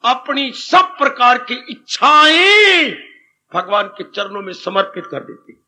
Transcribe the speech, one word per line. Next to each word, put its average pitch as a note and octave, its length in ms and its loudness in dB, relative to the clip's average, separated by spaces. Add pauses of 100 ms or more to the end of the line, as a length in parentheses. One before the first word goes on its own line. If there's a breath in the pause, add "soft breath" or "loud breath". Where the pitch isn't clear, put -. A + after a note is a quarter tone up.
अपनी C4 480 -4
सब - 300 0
प्रकार B3+ 560 0
की - 160 -8
इच्छाएं D#4+ 1400 2 (600)
भगवान F#3+ 340 -2
के F#3+ 160 -14
चरणों G3+ 380 -10
में F#3+ 100 -12
समर्पित F#3+ 540 -6
कर C#3 140 -12
देते - 320 -20
हैं। - 140 -20